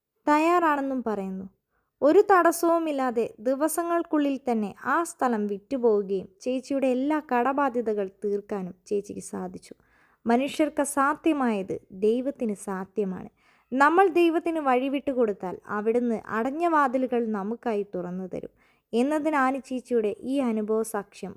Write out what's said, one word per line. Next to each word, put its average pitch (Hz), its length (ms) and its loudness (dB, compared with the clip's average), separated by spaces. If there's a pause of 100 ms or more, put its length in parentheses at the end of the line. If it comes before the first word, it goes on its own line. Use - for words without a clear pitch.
(260)
തയ്യാറാണെന്നും 302 760 2
പറയുന്നു. 190 440 -6 (560)
ഒരു 311 200 8
തടസ്സവുമില്ലാതെ 330 1000 2 (160)
ദിവസങ്ങൾക്കുള്ളിൽ 302 960 0
തന്നെ 226 320 -2 (160)
ആ 262 200 0
സ്ഥലം 240 420 -2
വിറ്റുപോവുകയും 202 800 -2 (120)
ചേച്ചിയുടെ 262 480 -2
എല്ലാ 269 380 0
കടബാധ്യതകൾ 240 800 0 (120)
തീർക്കാനും 202 560 -4 (120)
ചേച്ചിക്ക് 196 340 -4
സാധിച്ചു. 185 540 -10 (520)
മനുഷ്യർക്ക് 277 540 2
അസാധ്യമായത് 269 920 0 (180)
ദൈവത്തിന് 226 640 -2
സാധ്യമാണ്. 190 720 -6 (440)
നമ്മൾ 302 360 4
ദൈവത്തിന് 330 520 2
വഴിവിട്ട് 269 520 0
കൊടുത്താൽ 202 440 -2 (100)
അവിടുന്ന് 226 600 -2
അടഞ്ഞ 269 400 -2
വാതിലുകൾ 262 600 2
നമുക്കായി 214 580 -4
തുറന്നു 180 420 -8
തരും - 260 -12 (400)
എന്നതിന് 294 440 0
ആനി 269 220 2
ചേച്ചിയുടെ 233 600 -2
ഈ 262 180 -4
അനുഭവ 220 440 0
സാക്ഷ്യം - 540 -8